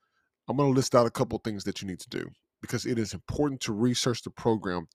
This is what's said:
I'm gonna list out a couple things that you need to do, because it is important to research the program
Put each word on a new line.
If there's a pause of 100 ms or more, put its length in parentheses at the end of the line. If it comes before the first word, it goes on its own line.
(480)
I'm
gonna
list
out
a
couple
things
that
you
need
to
do, (320)
because
it
is
important
to
research
the
program